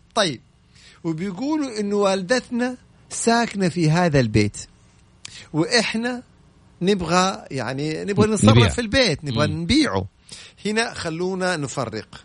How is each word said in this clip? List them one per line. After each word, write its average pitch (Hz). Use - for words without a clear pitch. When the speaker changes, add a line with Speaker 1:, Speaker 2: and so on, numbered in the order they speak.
Speaker 1:
طيب، 170
وبيقولوا 214
إنه 202
والدتنا 233
ساكنة 226
في 156
هذا 165
البيت، 107
وإحنا 233
نبغى، 185
يعني، 143
نبغى 202
Speaker 2:
ن-، 220
Speaker 1:
نتصرف 185
Speaker 2:
نبيع. 113
Speaker 1:
في -
البيت، 220
نبغى 143
Speaker 2:
مم. 151
Speaker 1:
نبيعه. 170
هنا 226
خلونا 180
نفرق 123